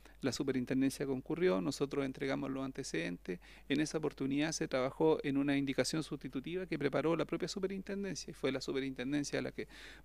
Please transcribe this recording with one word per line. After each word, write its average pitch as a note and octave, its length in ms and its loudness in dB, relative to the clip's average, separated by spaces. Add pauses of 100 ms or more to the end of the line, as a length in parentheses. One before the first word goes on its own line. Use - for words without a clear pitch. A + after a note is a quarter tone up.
(200)
la B2+ 120 2
superintendencia C3+ 760 2
concurrió, E3 540 2
nosotros C#3 440 0
entregamos C#3 460 -2
los C3+ 140 -2
antecedentes. E3+ 760 -4 (300)
En C#3+ 120 4
esa D#3 180 0
oportunidad C#3+ 520 0
se D#3+ 160 -2
trabajó C#3 560 4
en C#3 140 2
una C#3 200 4
indicación C#3 460 2
sustitutiva D3 640 -6
que D#3+ 100 -4
preparó C#3+ 380 2
la D#3+ 120 0
propia E3+ 200 -2
superintendencia, F#3+ 840 -4
y - 20 -10
fue C3+ 160 0
la C3 100 0
superintendencia C3+ 800 -2
la B2+ 120 -4
que - 160 -6 (360)